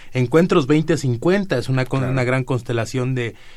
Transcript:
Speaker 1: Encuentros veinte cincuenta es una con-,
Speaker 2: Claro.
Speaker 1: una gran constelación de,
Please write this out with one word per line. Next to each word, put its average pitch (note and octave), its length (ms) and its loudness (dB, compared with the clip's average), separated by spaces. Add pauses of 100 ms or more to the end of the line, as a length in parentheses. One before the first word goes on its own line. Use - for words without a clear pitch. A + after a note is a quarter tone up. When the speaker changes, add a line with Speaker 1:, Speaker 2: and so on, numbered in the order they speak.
(120)
Speaker 1:
Encuentros D3+ 540 4
veinte D#3 300 2
cincuenta E3 600 0
es A#2+ 120 -2
una C3 160 0
con-, C3+ 160 -2
Speaker 2:
Claro. B2+ 120 -2
Speaker 1:
una C3 120 0
gran B2+ 180 0
constelación B2+ 720 -2
de, A#2+ 220 -4 (200)